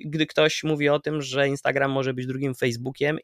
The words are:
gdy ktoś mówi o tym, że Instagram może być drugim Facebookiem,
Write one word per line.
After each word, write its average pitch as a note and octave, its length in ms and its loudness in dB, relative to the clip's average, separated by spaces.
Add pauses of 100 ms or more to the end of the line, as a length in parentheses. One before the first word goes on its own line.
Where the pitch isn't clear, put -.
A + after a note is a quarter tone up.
gdy D#3 220 -2
ktoś - 380 2
mówi D3 240 2
o D3 120 4
tym, D3+ 220 -4
że C3+ 260 0
Instagram C#3 420 0
może C3+ 240 0
być B2+ 120 -6
drugim C3 280 -2
Facebookiem, C3 680 -2